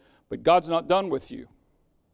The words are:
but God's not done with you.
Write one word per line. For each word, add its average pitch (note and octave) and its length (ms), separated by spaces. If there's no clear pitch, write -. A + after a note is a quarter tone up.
but - 140
God's E3 260
not E3+ 200
done F#3+ 200
with D3 220
you. - 160